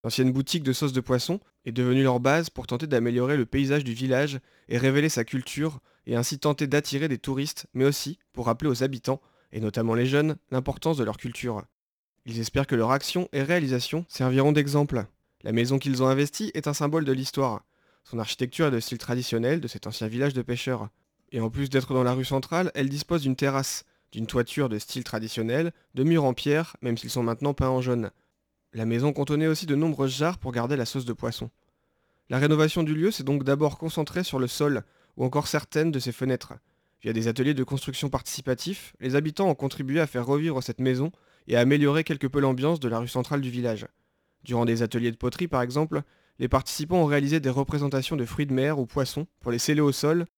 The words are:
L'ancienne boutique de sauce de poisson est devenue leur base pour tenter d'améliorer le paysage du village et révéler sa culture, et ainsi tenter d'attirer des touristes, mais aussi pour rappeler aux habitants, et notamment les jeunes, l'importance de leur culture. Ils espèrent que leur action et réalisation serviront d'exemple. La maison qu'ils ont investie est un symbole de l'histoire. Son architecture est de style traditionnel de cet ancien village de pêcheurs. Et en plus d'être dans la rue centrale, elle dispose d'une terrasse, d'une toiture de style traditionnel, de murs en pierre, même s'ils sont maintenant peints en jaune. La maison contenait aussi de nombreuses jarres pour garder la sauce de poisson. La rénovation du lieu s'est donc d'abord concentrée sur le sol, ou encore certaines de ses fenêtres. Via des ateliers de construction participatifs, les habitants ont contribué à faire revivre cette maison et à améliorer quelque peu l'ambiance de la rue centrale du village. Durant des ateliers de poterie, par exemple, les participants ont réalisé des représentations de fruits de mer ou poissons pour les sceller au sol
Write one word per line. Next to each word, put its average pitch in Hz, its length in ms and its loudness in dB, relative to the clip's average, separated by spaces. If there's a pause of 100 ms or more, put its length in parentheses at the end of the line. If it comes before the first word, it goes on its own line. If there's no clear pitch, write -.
L'ancienne 131 280 2
boutique 139 320 -2
de 131 100 2
sauce 139 200 -2
de 127 80 0
poisson 127 380 0 (260)
est 123 60 -8
devenue 123 320 4
leur 123 160 4
base 151 300 2
pour - 160 -10
tenter 127 220 -4
d'améliorer 123 500 2
le 123 80 2
paysage 139 380 0
du 123 100 -4
village 131 460 0 (280)
et 120 120 0
révéler 135 300 4
sa 123 140 -2
culture, 143 560 -4 (280)
et 117 80 -2
ainsi 120 240 -2
tenter 147 260 0
d'attirer 143 420 0
des 127 120 -2
touristes, 139 560 -6
mais 131 100 4
aussi 143 320 0 (160)
pour 120 140 -4
rappeler 123 220 0
aux 123 140 0
habitants, 135 380 -2 (300)
et - 80 -8
notamment 113 340 0
les 120 140 2
jeunes, 147 300 2 (120)
l'importance 135 480 -2
de 127 60 0
leur 104 140 -4
culture. 117 460 -8 (640)
Ils 113 140 -6
espèrent 135 260 -2
que 131 100 -2
leur 113 160 2
action 139 400 -2
et 139 120 -2
réalisation 147 640 0
serviront 135 440 4
d'exemple. 143 540 2 (380)
La 107 80 -4
maison 120 260 2
qu'ils 131 240 0
ont 131 60 4
investie 143 480 0
est 156 120 -4
un 147 60 0
symbole 151 320 0
de 135 60 0
l'histoire. 131 520 -2 (400)
Son - 140 -8
architecture 123 500 0
est 139 40 4
de 117 80 2
style 113 180 -6
traditionnel 123 640 0
de 117 60 -8
cet - 180 -12
ancien 113 220 -6
village 127 260 0
de 127 80 -2
pêcheurs. 120 480 -4 (420)
Et 117 80 -4
en 113 100 0
plus 135 200 -4
d'être 131 240 0
dans 127 100 4
la 123 100 2
rue 131 120 -2
centrale, 165 480 -2
elle 135 160 0
dispose 147 320 -2
d'une 131 140 0
terrasse, 135 500 -2 (260)
d'une 110 160 -6
toiture 127 420 0
de 107 100 -2
style - 240 -8
traditionnel, 117 680 -2 (220)
de 131 100 0
murs 160 220 4
en 127 80 4
pierre, 147 480 0
même 117 160 0
s'ils 117 140 -10
sont 123 120 0
maintenant 117 300 0
peints 135 160 2
en 131 120 2
jaune. 120 300 -2 (640)
La 113 120 -4
maison 123 280 2
contenait 147 340 0
aussi 156 180 0
de 143 100 2
nombreuses 139 400 0
jarres 160 220 0
pour 131 140 -8
garder 120 240 0
la 123 100 0
sauce 127 200 -6
de 120 80 -4
poisson. 113 360 -6 (800)
La 127 80 -2
rénovation 156 460 4
du 151 100 0
lieu 165 180 2
s'est 151 120 -8
donc 139 200 0
d'abord 139 340 2
concentrée 165 460 -4
sur 139 160 -4
le 127 80 0
sol, 143 360 0 (340)
ou 131 80 0
encore 143 220 0
certaines 156 440 0
de 139 80 -2
ses 123 140 -4
fenêtres. 127 400 -2 (480)
Via 113 120 -4
des 113 140 0
ateliers 127 260 2
de 131 100 0
construction 135 460 -4
participatifs, - 920 -4
les 131 160 -2
habitants 156 340 2
ont 147 60 2
contribué 139 440 -2
à 156 80 2
faire 123 180 -2
revivre 143 360 0
cette - 180 -8
maison 131 320 0 (360)
et 120 100 4
à 120 40 6
améliorer 147 420 4
quelque 143 240 -2
peu 143 120 0
l'ambiance 139 400 2
de 127 80 -2
la 113 120 0
rue 123 80 -4
centrale 135 340 -2
du 127 80 -4
village. 120 380 -4 (560)
Durant 120 220 0
des 117 180 2
ateliers 117 280 0
de 113 60 -10
poterie, 123 300 -4
par 135 140 0
exemple, 147 420 -2 (360)
les 127 80 -2
participants 151 540 0
ont 160 40 6
réalisé 143 340 4
des 135 100 0
représentations 139 640 0
de 127 100 0
fruits 147 200 -2
de 135 80 -2
mer 139 260 2
ou 127 60 0
poissons 143 420 -4 (140)
pour 120 100 -4
les 120 80 0
sceller 151 220 2
au 143 100 6
sol 165 340 2 (120)